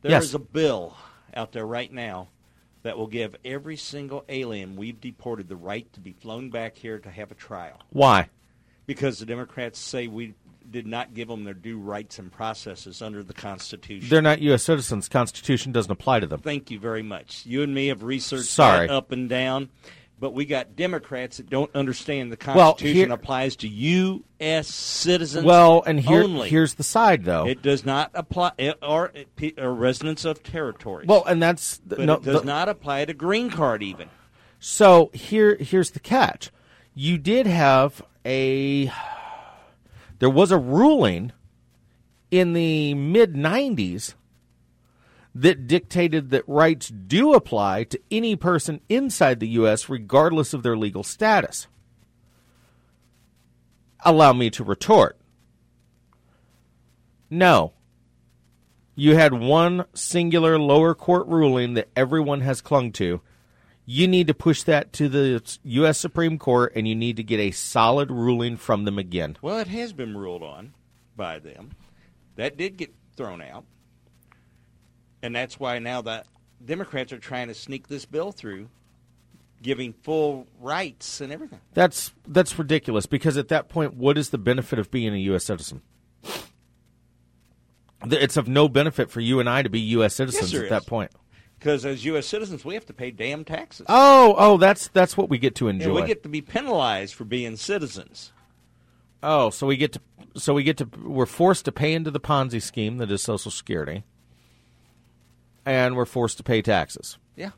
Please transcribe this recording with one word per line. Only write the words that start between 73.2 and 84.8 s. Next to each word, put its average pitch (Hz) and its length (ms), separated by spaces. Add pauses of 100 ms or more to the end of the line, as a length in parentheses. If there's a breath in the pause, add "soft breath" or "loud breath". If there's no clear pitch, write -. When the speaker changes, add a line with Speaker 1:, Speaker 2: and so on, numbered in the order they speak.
Speaker 1:
out. 73 240 (1600)
And 120 140
that's 127 240
why 123 200
now 120 220
the 113 220 (400)
Democrats 143 500
are 127 60
trying 123 280
to 113 60
sneak 139 340
this 139 180
bill 165 260
through, 107 380 (920)
giving 123 320
full 147 540 (120)
rights 143 640
and 139 100
everything. 254 280 (140)
Speaker 2:
That's, - 380 (160)
that's 170 320
ridiculous, 139 460
because 139 320
at 143 120
that 156 200
point, 151 260
what 135 220
is 147 120
the 143 80
benefit 120 420